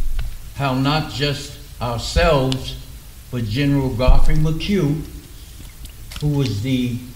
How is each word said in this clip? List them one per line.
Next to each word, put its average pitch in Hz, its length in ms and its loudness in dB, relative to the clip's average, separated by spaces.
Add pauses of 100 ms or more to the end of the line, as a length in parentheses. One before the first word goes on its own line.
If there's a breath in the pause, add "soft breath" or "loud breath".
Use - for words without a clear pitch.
(560)
how 135 180 0
not 139 380 0
just 139 440 -4 (240)
ourselves, 131 960 0 (540)
but 123 160 -4
General 139 440 0
Godfrey 127 440 8
McHugh, 156 640 2 (1200)
who 151 80 0
was 127 340 0
the 123 360 0 (180)